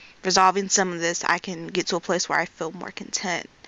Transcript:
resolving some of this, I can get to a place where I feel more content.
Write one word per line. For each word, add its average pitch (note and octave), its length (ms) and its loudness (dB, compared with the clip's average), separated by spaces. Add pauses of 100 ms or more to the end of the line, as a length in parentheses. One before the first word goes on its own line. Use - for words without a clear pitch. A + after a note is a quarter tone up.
(240)
resolving F#3+ 460 6
some F#3 220 2
of E3+ 80 -4
this, E3+ 240 -2
I E3+ 140 2
can E3+ 300 -8
get F3+ 200 -2
to F3+ 100 0
a - 20 -2
place F3 280 -2
where D3 120 0
I E3+ 60 0
feel E3 260 -8
more - 200 -12
content. - 560 -6 (200)